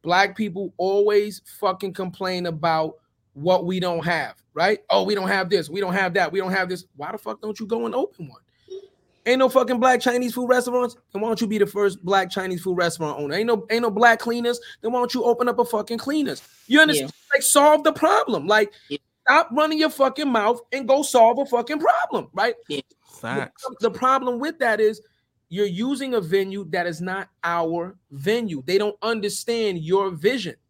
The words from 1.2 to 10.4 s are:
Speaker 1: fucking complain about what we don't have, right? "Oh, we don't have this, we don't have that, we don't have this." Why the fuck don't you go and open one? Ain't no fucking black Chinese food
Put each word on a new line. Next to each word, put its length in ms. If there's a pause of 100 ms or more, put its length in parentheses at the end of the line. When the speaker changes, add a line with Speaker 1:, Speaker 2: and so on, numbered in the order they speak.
Speaker 1:
fucking 320
complain 540
about 500 (380)
what 320
we 120
don't 260
have, 380 (100)
right? 280 (100)
"Oh, 140
we 100
don't 140
have 200
this, 220
we 100
don't 120
have 220
that, 180
we 80
don't 100
have 180
this." 160 (120)
Why 160
the 60
fuck 220
don't 200
you 60
go 200
and 80
open 340
one? 120 (840)
Ain't 140
no 100
fucking 300
black 220
Chinese 340
food 140